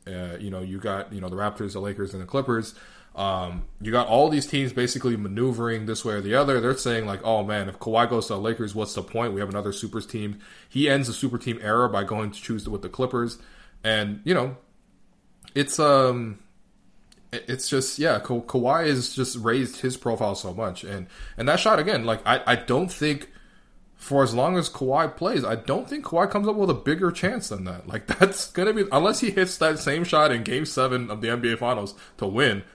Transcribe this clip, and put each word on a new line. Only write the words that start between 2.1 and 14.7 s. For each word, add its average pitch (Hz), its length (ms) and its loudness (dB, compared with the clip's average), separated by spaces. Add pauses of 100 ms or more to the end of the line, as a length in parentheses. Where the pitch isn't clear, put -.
and 95 80 -8
the 90 60 -10
Clippers. 117 480 -2 (400)
Um, 92 480 -2 (180)
you 110 100 -6
got 120 160 4
all 135 220 6
these 147 180 0
teams 135 260 -2
basically 123 440 0
maneuvering 113 680 -2
this 110 180 -4
way 107 100 0
or 104 60 -2
the 101 140 -2
other. 139 240 4
They're 123 180 2
saying, 113 280 0
like, 98 180 -4
"Oh 110 200 2
man, 101 260 -2
if 98 100 -12
Kawhi 113 300 4
goes 117 180 0
to 110 60 -4
the 98 60 -2
Lakers, 110 340 -2
what's 107 220 -4
the 98 80 -4
point? 113 300 -2
We 98 60 -4
have 101 100 -2
another 101 220 -4
super 107 300 -6
team." 104 360 -6 (320)
He 143 200 2
ends 135 180 4
the 113 60 -4
super 120 260 -2
team 113 220 -4
era 113 280 4
by 101 140 0
going 107 280 -2
to - 100 -14
choose 110 280 -4
with 101 140 -6
the 92 60 -8
Clippers. 120 480 -2 (460)
And, 107 400 0
you 175 100 2
know, 135 220 0 (1000)